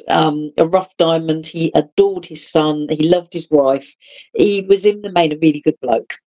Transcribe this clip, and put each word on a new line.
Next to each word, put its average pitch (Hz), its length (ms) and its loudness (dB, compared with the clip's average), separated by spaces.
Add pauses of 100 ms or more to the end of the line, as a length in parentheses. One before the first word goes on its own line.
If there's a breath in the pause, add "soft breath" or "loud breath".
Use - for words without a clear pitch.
um, 151 500 0
a 165 80 4
rough 185 320 -2
diamond. 160 480 0
He 165 280 -4
adored 180 520 0
his - 200 -16
son. 151 440 0
He 156 180 0
loved 175 240 0
his 165 180 -10
wife. 139 400 0 (440 loud breath)
He 202 260 2
was, 190 240 2
in 208 160 2
the 202 100 -10
main, 170 220 2
a 151 60 -8
really 156 240 2
good - 180 -2
bloke. 117 380 -4 (100)